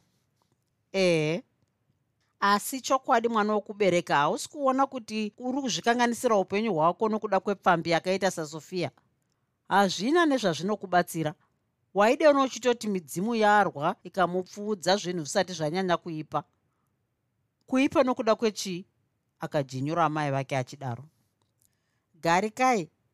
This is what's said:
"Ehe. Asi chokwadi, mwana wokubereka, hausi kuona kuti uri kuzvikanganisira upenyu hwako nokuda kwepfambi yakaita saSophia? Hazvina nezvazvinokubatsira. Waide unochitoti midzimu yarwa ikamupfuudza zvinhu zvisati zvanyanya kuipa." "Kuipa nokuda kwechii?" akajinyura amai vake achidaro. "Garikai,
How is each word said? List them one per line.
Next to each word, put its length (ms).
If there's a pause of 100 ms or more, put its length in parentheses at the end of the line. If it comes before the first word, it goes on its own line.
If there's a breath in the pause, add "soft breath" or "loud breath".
(920)
"Ehe. 520 (960)
Asi 420
chokwadi, 460
mwana 260
wokubereka, 640
hausi 340
kuona 380
kuti 500
uri 240
kuzvikanganisira 760
upenyu 380
hwako 360
nokuda 300
kwepfambi 500
yakaita 420
saSophia? 600 (760)
Hazvina 580
nezvazvinokubatsira. 1080 (600)
Waide 340
unochitoti 600
midzimu 480
yarwa 680
ikamupfuudza 920
zvinhu 280
zvisati 300
zvanyanya 440
kuipa." 460 (1200)
"Kuipa 360
nokuda 320
kwechii?" 500 (540)
akajinyura 680
amai 260
vake 260
achidaro. 460 (1160)
"Garikai, 680 (240)